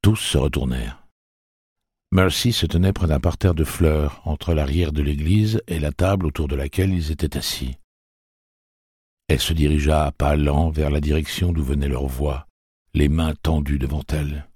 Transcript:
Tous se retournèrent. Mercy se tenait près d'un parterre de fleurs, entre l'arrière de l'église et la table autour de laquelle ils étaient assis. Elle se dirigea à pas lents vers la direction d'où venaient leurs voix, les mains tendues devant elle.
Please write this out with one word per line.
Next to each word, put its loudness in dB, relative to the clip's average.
Tous 6
se -2
retournèrent. -2
Mercy 2
se -2
tenait 2
près -2
d'un 2
parterre 0
de 0
fleurs, 0
entre -2
l'arrière 0
de -2
l'église 0
et -4
la -2
table 0
autour -2
de -4
laquelle -2
ils -2
étaient -4
assis. -6
Elle 2
se -2
dirigea 2
à -2
pas 0
lents 2
vers 0
la 0
direction 0
d'où 0
venaient 0
leurs -2
voix, -4
les 4
mains 0
tendues 0
devant -4
elle. -4